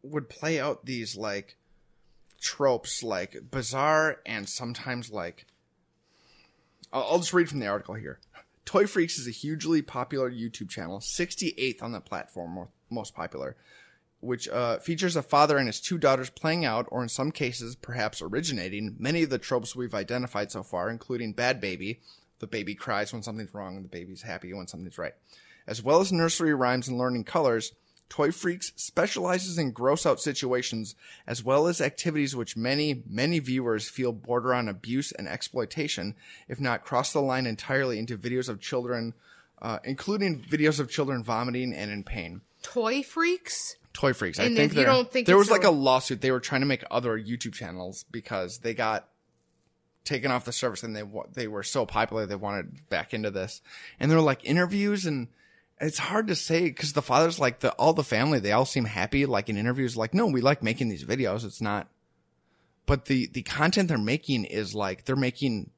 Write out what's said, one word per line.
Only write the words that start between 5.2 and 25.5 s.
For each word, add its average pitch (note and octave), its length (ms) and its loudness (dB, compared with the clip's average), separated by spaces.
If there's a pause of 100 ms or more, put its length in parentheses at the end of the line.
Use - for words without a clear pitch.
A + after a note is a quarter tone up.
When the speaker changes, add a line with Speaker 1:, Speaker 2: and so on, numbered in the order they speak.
Speaker 1:
I'll, C3 120 -2
I'll D3 160 2
just F3 160 -2
read E3+ 160 6
from C#3 100 -4
the G#2+ 60 -4
article G2+ 280 -2
here. D2 240 -12 (460)
"Toy G3+ 220 4
Freaks E3+ 320 0
is B2 100 -8
a - 20 -8
hugely D3+ 520 0
popular C3 480 -4
YouTube A2+ 400 -8
channel, F#2+ 320 -8
sixty-eighth D#3 800 -4
on A#2 100 -8
the G2+ 80 -8
platform, F2 540 -10
mo-, F#2 140 -12 (200)
most A#2 260 -10
popular, C#2 420 -8 (640)
which, B2 280 -6
uh, A#2 300 0
features E3+ 380 -2
a C#3+ 60 0
father D3 360 6
and C3 80 2
his G#2+ 120 -4
two F3 200 -4
daughters C3+ 320 2
playing D#3+ 340 -2
out, A#2 240 0
or B2 140 -4
in A#2 80 -4
some C3+ 220 -2
cases, B2 440 -6
perhaps A#2 460 -4
originating, G#2 760 -4
many D#3+ 240 0
of D#3 60 2
the B2+ 100 0
tropes A#2+ 380 -2
we've B2 180 -6
identified G#2+ 560 -4
so G2 120 -8
far, F2+ 260 -4
including A#2 460 -6
Bad B2 260 0
Baby," F#2+ 400 -4 (380)
the A2 80 -10
baby G#2 280 -4
cries G#2 380 -2
when A2+ 100 -8
something's G#2+ 300 -8
wrong F#2+ 240 -10
and F#2+ 80 -12
the F#2 60 -16
baby's F2+ 320 -14
happy F2+ 320 -8
when F#2 120 -10
something's F2 300 -12
right, D#2 180 -6 (520)